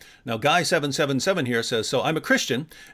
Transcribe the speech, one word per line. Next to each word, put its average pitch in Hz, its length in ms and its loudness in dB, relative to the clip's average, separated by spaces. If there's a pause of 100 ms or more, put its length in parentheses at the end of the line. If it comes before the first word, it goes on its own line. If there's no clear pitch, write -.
(240)
Now, 113 140 -4
Guy 151 240 2
seven 147 300 0
seven 139 280 0
seven 175 280 0
here 117 160 0
says, 110 240 -2
"So 123 160 0
I'm 156 140 0
a 147 40 -4
Christian 131 460 0 (260)